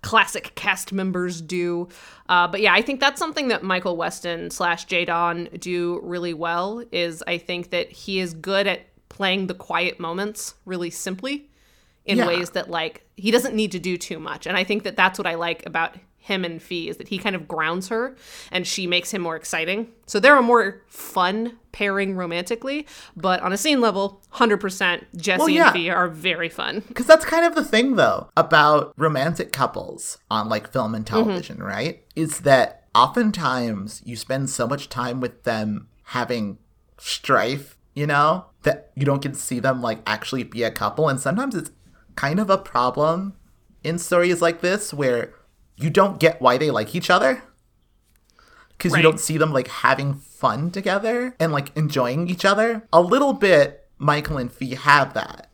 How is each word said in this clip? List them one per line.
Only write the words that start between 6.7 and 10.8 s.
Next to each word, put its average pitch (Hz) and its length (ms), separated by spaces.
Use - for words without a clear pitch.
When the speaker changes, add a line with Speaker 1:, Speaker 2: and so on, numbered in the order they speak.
Speaker 1:
is 170 360
I 175 120
think 175 320
that 175 220
he 190 280
is 180 140
good 196 320
at 185 140
playing 190 360
the 180 80
quiet 175 460
moments 190 540
really 180 260